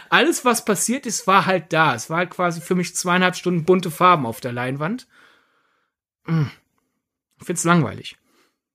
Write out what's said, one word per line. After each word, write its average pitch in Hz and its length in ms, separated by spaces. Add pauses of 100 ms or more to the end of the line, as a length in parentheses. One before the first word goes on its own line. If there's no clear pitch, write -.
Alles, 247 360
was 233 200
passiert 220 400
ist, - 220
war 190 180
halt 180 280
da. 156 220
Es - 140
war 160 80
halt 175 120
quasi 175 320
für - 140
mich 180 200
zweieinhalb 180 400
Stunden 180 300
bunte 180 260
Farben 175 340
auf 113 160
der 123 100
Leinwand. 139 560 (1160)
Mm. 160 180 (960)
Ich - 60
find's 170 180
langweilig. 160 540 (580)